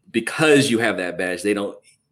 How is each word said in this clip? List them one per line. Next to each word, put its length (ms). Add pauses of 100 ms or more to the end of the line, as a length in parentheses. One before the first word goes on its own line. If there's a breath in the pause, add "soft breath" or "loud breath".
because 640
you 80
have 180
that 200
badge, 260
they 100
don't, 240 (340 soft breath)